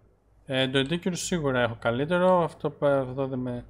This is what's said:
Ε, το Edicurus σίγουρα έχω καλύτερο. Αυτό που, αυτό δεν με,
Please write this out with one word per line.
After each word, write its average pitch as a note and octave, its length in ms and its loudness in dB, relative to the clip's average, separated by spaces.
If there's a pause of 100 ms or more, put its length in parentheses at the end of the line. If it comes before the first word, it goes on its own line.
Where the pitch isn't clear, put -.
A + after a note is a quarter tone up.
(460)
Ε, C3 220 0
το C3+ 120 0
Edicurus E3+ 380 -2
σίγουρα C#3 420 -2
έχω A#2 200 0
καλύτερο. F3 640 2
Αυτό D3+ 260 -4
που, D3 160 -4
αυτό C3+ 420 0
δεν C3 120 -6
με, B2 300 -6